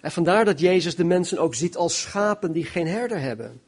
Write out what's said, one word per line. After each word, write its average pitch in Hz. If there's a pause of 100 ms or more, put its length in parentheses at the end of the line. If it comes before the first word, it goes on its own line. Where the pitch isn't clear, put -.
En 151
vandaar 180
dat 175
Jezus 180
de 175
mensen 175
ook 156
ziet 165
als 170
schapen 202
die 160
geen 170
herder 220
hebben. 117